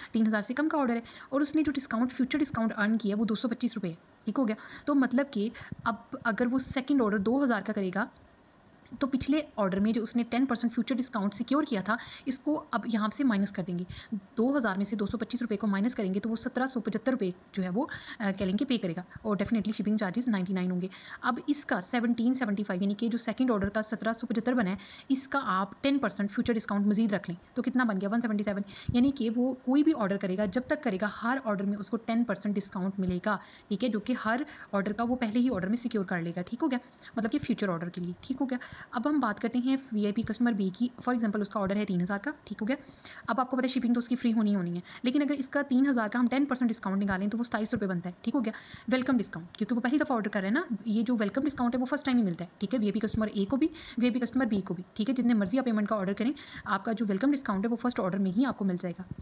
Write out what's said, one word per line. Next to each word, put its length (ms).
तीन 120
हज़ार 160
से 120
कम 140
का 100
ऑर्डर 160
है, 100
और 80
उसने 220
जो 80
डिस्काउंट, 400
फ्यूचर 260
डिस्काउंट 340
अर्न 260
किया 180
वो 100
दो 100
सौ 120
पच्चीस 280
रुपये 160
है, 60
ठीक 120
हो 80
गया। 100
तो 60
मतलब 360
कि 220
अब 240
अगर 220
वो 120
सेकंड 420
ऑर्डर 160
दो 260
हज़ार 180
का 120
करेगा 360
तो 60
पिछले 360
ऑर्डर 220
में 140
जो 100
उसने 200
टेन 220
परसेंट 280
फ्यूचर 220
डिस्काउंट 380
सिक्योर 320
किया 160
था, 160
इसको 280
अब 320
यहाँ 220
से 140
माइनस 280
कर 120
देंगे। 220
दो 420
हज़ार 220
में 80
से 100
दो 100
सौ 120
पच्चीस 240
रुपये 160
को 100
माइनस 260
करेंगे 260
तो 100
वो 60
सत्रह 300
सौ 140
पचहत्तर 320
रुपये 220
जो 80
है 60
वो, 200
अ, 100
कह 140
लें 120
कि 80
पे 120
करेगा, 260
और 120
definitely 360
shipping 260
charges 300
नाइंटी 240
नाइन 180
होंगे। 180
अब 260
इसका 300
सेवनटीन 540
सेवेंटी 300
फ़ाइव, 180
यानी 120
कि 160
जो 80
सेकंड 340
ऑर्डर 180
का 120
सत्रह 320
सौ 140
पचहत्तर 260
बना 160
है, 80
इसका 280
आप 440
टेन 160
परसेंट 300
फ्यूचर 240
डिस्काउंट 340
मजीद 260
रख 160
लें 80
तो 60
कितना 240
बन 140
गया, 100
वन 120
सेवेंटी 220
सेवन। 200
यानी 160
कि 180
वो 240
कोई 180
भी 80
ऑर्डर 260
करेगा, 280
जब 220
तक 160
करेगा, 300
हर 240
ऑर्डर 280
में 120
उसको 200
टेन 260
परसेंट 320
डिस्काउंट 440
मिलेगा, 400
ठीक 140
है, 60
जो 100
कि 140
हर 320
ऑर्डर 200
का 100
वो 120
पहले 240
ही 100
ऑर्डर 200
में 60
सिक्योर 300
कर 160
लेगा, 200
ठीक 200
हो 60
गया, 120
मतलब 140
कि 60
फ्यूचर 320
ऑर्डर 200
के 120
लिए, 220
ठीक 140
हो 80
गया। 140
अब 140
हम 140
बात 180
करते 200
हैं 180
वीआईपी 300
कस्टमर 300
बी 160
की। 200
For 140
example 280
उसका 180
ऑर्डर 180
है 80
तीन 160
हज़ार 160
का, 160
ठीक 120
हो 60
गया। 120
अब 100
आपको 180
पता 80
है 40
शिपिंग 240
तो 60
उसकी 160
फ्री 160
होनी 180
ही 60
होनी 200
है, 60
लेकिन 160
अगर 120
इसका 280
तीन 260
हज़ार 220
का 100
हम 80
टेन 180
परसेंट 240
डिस्काउंट 300
निकालें 300
तो 80
वो 60
सताईस 280
सौ 60
रुपये 120
बनता 200
है, 140
ठीक 100
हो 80
गया, 120
वेलकम 280
डिस्काउंट, 380
क्योंकि 200
वो 60
पहली 160
दफ़ा 180
ऑर्डर 140
कर 120
रहा 60
है 60
ना। 240
ये 160
जो 120
वेलकम 260
डिस्काउंट 340
है 40
वो 60
फर्स्ट 200
टाइम 120
ही 60
मिलता 220
है, 60
ठीक 120
है, 60
वीआईपी 200
कस्टमर 360
ए 100
को 120
भी, 120
वीआईपी 200
कस्टमर 260
बी 160
को 120
भी, 100
ठीक 140
है, 60
जितने 180
मर्जी 240
आप 80
पेमेंट 220
का 80
ऑर्डर 180
करें, 200
आपका 260
जो 120
वेलकम 260
डिस्काउंट 340
है 40
वो 60
फर्स्ट 240
ऑर्डर 200
में 120
ही 120
आपको 220
मिल 120
जाएगा। 280